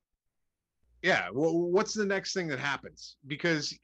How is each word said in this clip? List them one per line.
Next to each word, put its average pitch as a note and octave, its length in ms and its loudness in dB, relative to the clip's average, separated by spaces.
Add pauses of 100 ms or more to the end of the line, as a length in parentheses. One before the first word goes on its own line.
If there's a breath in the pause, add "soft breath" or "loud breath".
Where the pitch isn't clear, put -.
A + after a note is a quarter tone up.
(1000)
yeah, C#3 280 2
wh-, E3 420 0
what's G#3 220 2
the G#3+ 120 0
next G3 280 -2
thing F3+ 140 -2
that C3 120 -2
happens? - 580 -6 (100)
Because D3+ 560 0